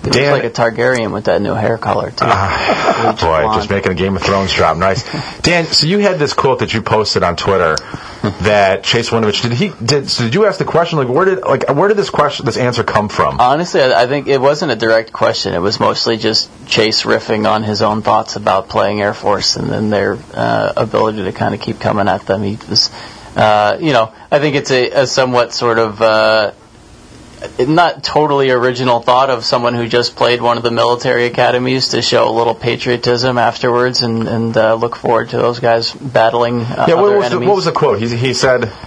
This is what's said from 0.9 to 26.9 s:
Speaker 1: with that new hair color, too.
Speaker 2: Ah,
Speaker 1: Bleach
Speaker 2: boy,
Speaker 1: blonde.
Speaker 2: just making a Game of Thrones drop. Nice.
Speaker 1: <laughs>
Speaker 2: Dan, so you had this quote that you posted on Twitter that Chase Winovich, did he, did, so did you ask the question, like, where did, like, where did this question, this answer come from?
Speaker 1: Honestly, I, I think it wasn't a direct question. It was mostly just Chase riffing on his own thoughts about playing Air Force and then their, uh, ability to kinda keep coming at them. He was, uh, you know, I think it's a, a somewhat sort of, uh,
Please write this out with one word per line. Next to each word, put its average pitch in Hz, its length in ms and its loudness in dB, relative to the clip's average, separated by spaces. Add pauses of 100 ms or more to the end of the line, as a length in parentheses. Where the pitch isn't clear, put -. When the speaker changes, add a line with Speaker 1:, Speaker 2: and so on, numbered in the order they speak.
Speaker 1:
with 104 120 -6
that 92 160 2
new 101 120 -2
hair 110 240 0
color, 104 320 -2
too. - 80 -12 (100)
Speaker 2:
Ah, - 760 0 (120)
Speaker 1:
Bleach - 80 -10
Speaker 2:
boy, 80 220 2
Speaker 1:
blonde. 110 180 0
Speaker 2:
just 104 80 -6
making 95 240 0
a - 20 -4
Game 95 220 -2
of 90 40 -6
Thrones 98 320 0
drop. 80 220 2
Nice. 92 300 0 (340)
Speaker 1:
<laughs> - 40 -18
Speaker 2:
Dan, 170 240 2
so - 200 0
you 196 120 2
had 190 200 0
this 143 140 0
quote 131 260 0
that 107 140 -2
you 110 80 -2
posted 107 420 0
on 87 140 0
Twitter 90 400 0 (640)
that 98 420 2
Chase - 280 -2
Winovich, 110 320 0
did 120 100 -2
he, 160 180 -2 (120)
did, 139 260 -2
so - 160 -2
did 113 100 0
you 214 100 4
ask 196 140 0
the 123 60 -2
question, 165 340 0
like, 131 80 0
where 143 160 2
did, 190 160 2
like, - 340 0
where 160 140 2
did 214 80 2
this 202 140 0
question, - 360 -2
this 110 120 -2
answer 120 260 0
come 104 240 0
from? 71 320 -2
Speaker 1:
Honestly, 151 420 2
I, 131 220 4
I 123 40 2
think 139 200 -4
it 135 140 2
wasn't 147 320 2
a - 20 -2
direct 113 380 0
question. 110 400 -2
It 87 80 -2
was 104 180 0
mostly 110 380 0
just 110 320 -2 (180)
Chase 110 360 0
riffing 110 460 0
on 107 140 0
his 107 180 -4
own 107 200 0
thoughts 110 340 0
about 101 320 0
playing 104 340 0
Air 104 120 0
Force 98 420 -2
and - 140 -4
then 107 200 -2
their, 101 280 0 (160)
uh, 113 420 -2
ability 110 480 -2
to 92 80 -4
kinda 107 260 -4
keep - 220 -8
coming 107 300 0
at 95 180 -4
them. 98 160 0
He 104 160 -4 (100)
was, - 220 0 (440)
uh, 104 440 2
you 156 140 0
know, 113 200 2 (160)
I - 100 4
think 143 160 0
it's 139 160 -2
a, 127 200 2
a 131 160 2
somewhat 127 460 0
sort 117 260 0
of, 107 220 -2
uh, 110 500 4 (1080)